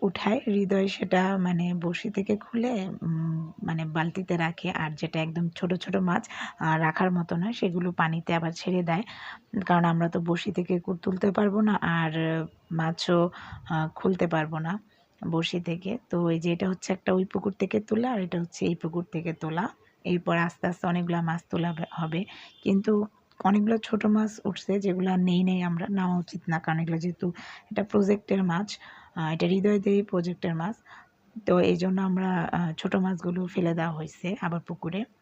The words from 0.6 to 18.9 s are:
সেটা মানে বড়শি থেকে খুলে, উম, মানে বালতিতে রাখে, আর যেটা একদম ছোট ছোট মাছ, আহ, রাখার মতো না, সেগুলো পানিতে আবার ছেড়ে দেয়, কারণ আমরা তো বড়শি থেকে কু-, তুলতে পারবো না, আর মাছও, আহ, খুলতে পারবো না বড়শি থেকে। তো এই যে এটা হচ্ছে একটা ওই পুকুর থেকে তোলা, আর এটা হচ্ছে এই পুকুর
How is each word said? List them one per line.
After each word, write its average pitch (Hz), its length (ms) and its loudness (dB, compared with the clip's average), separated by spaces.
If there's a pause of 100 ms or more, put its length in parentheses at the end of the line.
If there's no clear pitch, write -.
সেটা 190 500 2
মানে 180 360 2
বড়শি 175 360 -4
থেকে 208 260 0
খুলে, 226 520 -4 (140)
উম, 160 500 -2 (100)
মানে 160 220 -2
বালতিতে 165 520 -2
রাখে, 170 340 -2
আর 160 200 -2
যেটা 160 300 -4
একদম 165 280 -2
ছোট 180 260 -2
ছোট 185 220 -4
মাছ, 180 320 0 (300)
আহ, 160 180 2
রাখার 165 340 2
মতো 170 260 0
না, 196 160 -2
সেগুলো 180 400 -2
পানিতে 170 420 2
আবার 165 180 0
ছেড়ে 180 300 0
দেয়, 165 200 0 (640)
কারণ 175 180 6
আমরা 170 240 4
তো 175 120 -2
বড়শি 170 320 0
থেকে 180 280 0
কু-, 185 160 -4
তুলতে 185 340 0
পারবো 208 300 2
না, 214 220 4
আর 165 300 0 (600)
মাছও, 170 580 2 (400)
আহ, 160 240 0
খুলতে 180 320 2
পারবো 160 320 0
না 165 140 -4 (540)
বড়শি 165 340 0
থেকে। 180 380 -6 (120)
তো 175 180 2
এই 165 120 2
যে 170 120 0
এটা 185 160 -2
হচ্ছে 185 240 -4
একটা 190 200 -2
ওই 185 120 2
পুকুর 196 280 -2
থেকে 196 280 -2
তোলা, 226 320 0
আর 214 80 -2
এটা 175 200 -2
হচ্ছে 170 260 -4
এই 170 80 0
পুকুর 170 380 -4